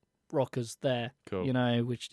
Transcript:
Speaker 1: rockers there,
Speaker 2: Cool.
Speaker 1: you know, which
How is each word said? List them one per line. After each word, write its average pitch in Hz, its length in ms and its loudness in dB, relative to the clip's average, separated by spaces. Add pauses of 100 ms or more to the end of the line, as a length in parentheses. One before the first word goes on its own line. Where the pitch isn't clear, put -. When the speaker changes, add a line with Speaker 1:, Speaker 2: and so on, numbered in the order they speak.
(320)
Speaker 1:
rockers 127 500 -2
there, 120 300 0 (180)
Speaker 2:
Cool. 92 160 -2
Speaker 1:
you 131 80 2
know, 120 300 4
which 120 300 -4